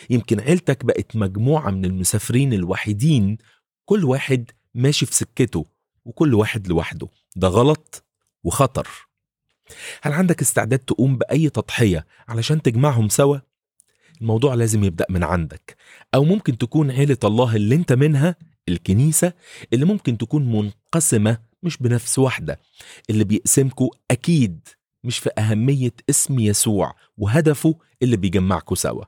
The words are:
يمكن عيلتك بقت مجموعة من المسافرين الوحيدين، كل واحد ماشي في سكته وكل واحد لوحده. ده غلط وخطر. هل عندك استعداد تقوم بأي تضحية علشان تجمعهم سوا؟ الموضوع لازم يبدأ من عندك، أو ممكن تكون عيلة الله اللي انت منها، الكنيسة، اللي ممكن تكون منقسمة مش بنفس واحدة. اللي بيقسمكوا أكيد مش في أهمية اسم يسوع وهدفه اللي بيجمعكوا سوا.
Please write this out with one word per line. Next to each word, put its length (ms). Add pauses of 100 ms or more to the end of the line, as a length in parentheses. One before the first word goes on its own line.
يمكن 300
عيلتك 460
بقت 300
مجموعة 560
من 140
المسافرين 680
الوحيدين، 840 (480)
كل 200
واحد 460 (220)
ماشي 320
في 100
سكته 500 (400)
وكل 280
واحد 340
لوحده. 400 (280)
ده 120
غلط 560 (400)
وخطر. 440 (1120)
هل 120
عندك 280
استعداد 380
تقوم 380
بأي 320
تضحية 560 (220)
علشان 340
تجمعهم 480
سوا؟ 280 (840)
الموضوع 320
لازم 300
يبدأ 260
من 140
عندك، 540 (380)
أو 80
ممكن 340
تكون 340
عيلة 320
الله 320
اللي 200
انت 180
منها، 420 (340)
الكنيسة، 640 (400)
اللي 120
ممكن 320
تكون 340
منقسمة 840 (260)
مش 140
بنفس 420
واحدة. 400 (500)
اللي 140
بيقسمكوا 640 (220)
أكيد 560 (360)
مش 160
في 180
أهمية 560 (160)
اسم 300
يسوع 560 (220)
وهدفه 580 (260)
اللي 160
بيجمعكوا 580
سوا. 320